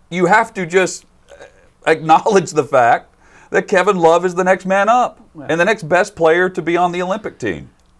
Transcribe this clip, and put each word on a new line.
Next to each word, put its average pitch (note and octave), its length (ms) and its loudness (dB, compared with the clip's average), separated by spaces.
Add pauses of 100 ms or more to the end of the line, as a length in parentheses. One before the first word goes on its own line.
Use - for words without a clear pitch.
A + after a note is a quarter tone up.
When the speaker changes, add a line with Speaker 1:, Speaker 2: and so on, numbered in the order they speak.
(100)
Speaker 1:
you F3 160 -2
have A3 280 0
to F#3 120 -8
just F3 400 -2 (800)
acknowledge D#3+ 640 2
the D3 140 0
fact B2+ 500 0 (360)
that - 180 -2
Kevin F#3+ 300 0
Love E3+ 260 4
is F3+ 100 -2
the F#3 100 -2
next F#3 220 0
man G3 220 0
up A#3+ 320 0 (180)
Speaker 2:
Yeah. C#3 100 -18
Speaker 1:
and E3 120 0
the F3 40 2
next G#3 200 -2
best F3 320 -2
player E3+ 340 2
to F3+ 100 -10
be E3+ 160 -2
on F3 140 0
the F3+ 120 -6
Olympic G3 360 -8
team. D#2 320 -8 (300)